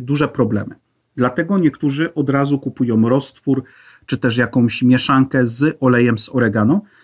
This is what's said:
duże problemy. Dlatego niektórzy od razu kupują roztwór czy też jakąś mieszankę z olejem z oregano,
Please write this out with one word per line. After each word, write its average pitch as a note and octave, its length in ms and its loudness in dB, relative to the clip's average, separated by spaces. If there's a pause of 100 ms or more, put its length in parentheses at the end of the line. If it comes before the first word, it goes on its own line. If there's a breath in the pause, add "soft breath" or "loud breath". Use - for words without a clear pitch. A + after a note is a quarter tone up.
duże C#3+ 260 -2
problemy. G#2+ 480 -4 (400)
Dlatego E3 420 -2
niektórzy D#3 560 -2
od C#3 160 -2
razu C#3 300 0
kupują A#2 500 0
roztwór C3+ 540 -2 (420 soft breath)
czy - 120 -4
też A#2+ 200 -2
jakąś A#2+ 460 0
mieszankę B2+ 640 2
z C3+ 320 -2
olejem A#2+ 380 2
z - 120 -8
oregano, A#2+ 520 0 (220 soft breath)